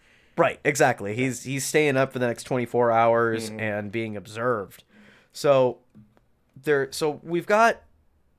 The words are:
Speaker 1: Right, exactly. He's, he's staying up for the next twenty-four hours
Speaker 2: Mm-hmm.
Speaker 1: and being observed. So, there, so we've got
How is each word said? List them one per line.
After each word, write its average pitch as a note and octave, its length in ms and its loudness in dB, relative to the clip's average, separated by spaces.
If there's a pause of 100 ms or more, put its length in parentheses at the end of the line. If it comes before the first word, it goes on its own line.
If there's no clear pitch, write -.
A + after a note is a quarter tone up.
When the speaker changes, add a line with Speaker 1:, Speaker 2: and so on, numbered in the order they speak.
(380)
Speaker 1:
Right, C#3 260 0
exactly. B2+ 520 0
He's, B2+ 300 -4
he's C3+ 200 -6
staying D3+ 320 2
up C3 160 0
for C3 60 -6
the B2 80 0
next A#2 160 -6
twenty-four A#2+ 480 0
hours A2+ 580 2
Speaker 2:
Mm-hmm. G#2+ 100 -12
Speaker 1:
and G#2 320 -4
being A2 240 -6
observed. G#2+ 680 -6 (500)
So, C3 460 2 (800)
there, C#3 300 0
so D3+ 320 -4
we've E3+ 240 -6
got A3 340 2 (580)